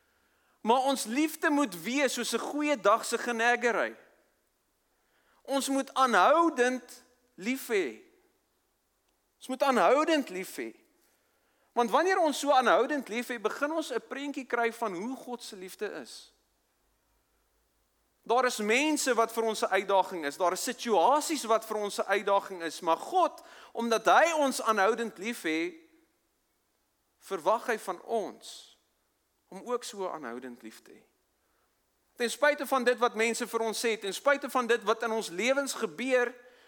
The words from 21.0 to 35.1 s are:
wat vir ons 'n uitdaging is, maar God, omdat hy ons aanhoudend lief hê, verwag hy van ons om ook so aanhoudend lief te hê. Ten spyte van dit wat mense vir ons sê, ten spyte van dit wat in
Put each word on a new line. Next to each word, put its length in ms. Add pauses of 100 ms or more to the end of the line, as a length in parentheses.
wat 200
vir 120
ons 220
'n 80
uitdaging 560
is, 180
maar 160
God, 460 (300)
omdat 320
hy 280
ons 300
aanhoudend 560
lief 240
hê, 420 (1400)
verwag 460
hy 100
van 200
ons 460 (1000)
om 180
ook 180
so 240
aanhoudend 540
lief 200
te 120
hê. 80 (1120)
Ten 140
spyte 360
van 180
dit 140
wat 160
mense 320
vir 200
ons 140
sê, 200
ten 140
spyte 360
van 160
dit 220
wat 160
in 80